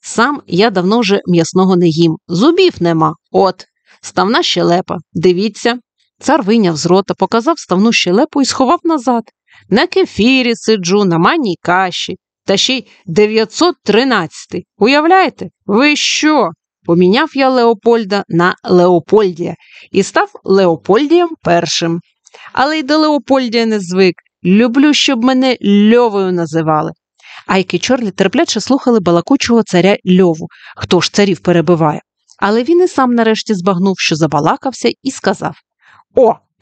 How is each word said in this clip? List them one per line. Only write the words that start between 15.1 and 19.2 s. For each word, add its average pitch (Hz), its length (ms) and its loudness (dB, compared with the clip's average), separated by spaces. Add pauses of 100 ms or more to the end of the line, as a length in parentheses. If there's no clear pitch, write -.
Ви 269 300 0
що?» 294 540 0 (360)
Поміняв 185 480 2
я 269 160 0
Леопольда 233 800 0
на 175 360 0
Леопольдія 175 920 0 (360)